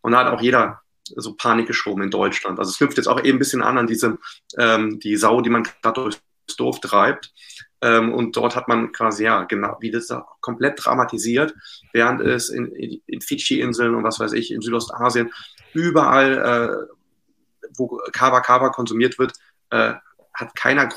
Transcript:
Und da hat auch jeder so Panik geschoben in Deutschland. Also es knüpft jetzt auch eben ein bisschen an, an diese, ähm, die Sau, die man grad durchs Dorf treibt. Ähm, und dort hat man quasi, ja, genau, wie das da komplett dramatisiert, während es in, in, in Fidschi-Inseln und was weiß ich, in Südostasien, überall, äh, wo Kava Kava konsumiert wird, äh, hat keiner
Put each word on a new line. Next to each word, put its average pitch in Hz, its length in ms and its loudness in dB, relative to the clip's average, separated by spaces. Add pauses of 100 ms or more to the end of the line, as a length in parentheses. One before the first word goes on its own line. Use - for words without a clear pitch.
Und 117 100 0
da 123 80 6
hat 120 140 2
auch 107 80 -4
jeder 120 400 2 (340)
so 104 180 -10
Panik 113 340 0
geschoben 101 360 -4
in 98 80 -2
Deutschland. 98 480 -2
Also 95 120 -4
es - 60 -8
knüpft 143 200 2
jetzt 117 100 0
auch - 160 2
eben 131 140 4
ein - 20 0
bisschen 131 240 0
an, 123 140 2
an 117 100 2
diese, 110 300 0 (400)
ähm, 110 420 2
die 104 160 -2
Sau, 110 240 4
die 117 100 0
man 117 160 2 (160)
grad 113 140 0
durchs 113 260 -6 (360)
Dorf 127 240 -2
treibt. 110 500 2 (500)
Ähm, 113 320 4
und 117 220 -2
dort 120 220 0
hat 123 100 -4
man 113 240 0
quasi, 107 320 0
ja, 104 220 2
genau, 101 340 -4
wie 113 120 -6
das 117 160 -4
da 123 200 -8 (140)
komplett 127 420 -2
dramatisiert, 123 720 0 (380)
während 120 260 2
es 123 300 0
in, 120 240 -6
in, - 340 -10
in 123 140 -8
Fidschi-Inseln 120 760 0
und 110 80 -2
was 110 160 -2
weiß 110 140 -2
ich, 113 180 -4
in 113 100 -6
Südostasien, 117 680 -2 (420)
überall, 135 1160 2 (760)
äh, - 40 -18 (100)
wo 123 200 -4 (140)
Kava 127 300 2
Kava 127 280 4
konsumiert 120 480 0
wird, 127 160 0 (360)
äh, 113 240 0 (420)
hat - 200 -10
keiner 135 420 2